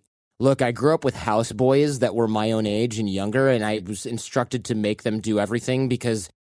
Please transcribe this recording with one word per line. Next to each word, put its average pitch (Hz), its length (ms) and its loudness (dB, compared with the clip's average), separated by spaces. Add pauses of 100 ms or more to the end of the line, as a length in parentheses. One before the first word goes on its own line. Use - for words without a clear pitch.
(400)
"Look, 135 220 2
I 120 100 0
grew 123 220 2
up 160 100 -4
with 135 120 0
houseboys 127 840 2
that 110 160 0
were 113 140 2
my 110 240 0
own 110 120 0
age 110 340 0
and 104 120 -2
younger, 107 380 0
and 120 140 2
I 107 220 -2
was 98 220 -10
instructed 120 600 -4
to 120 80 -2
make 104 280 -2
them 110 180 -2
do 107 200 0
everything 120 480 0
because 117 420 -2 (160)